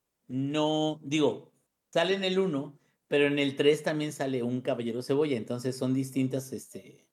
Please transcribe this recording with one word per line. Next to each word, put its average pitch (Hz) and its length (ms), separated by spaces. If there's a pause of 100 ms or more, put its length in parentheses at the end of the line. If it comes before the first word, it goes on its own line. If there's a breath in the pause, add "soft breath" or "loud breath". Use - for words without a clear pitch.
(280)
no, 151 760
digo, 139 480 (420)
sale 175 220
en 196 80
el 185 160
uno, 151 380 (300)
pero 143 200
en 143 120
el 139 160
tres 151 280
también 151 280
sale 135 320
un 123 180
Caballero 120 420
Cebolla. 139 340
Entonces 123 400
son 131 160
distintas, 131 600
este, - 600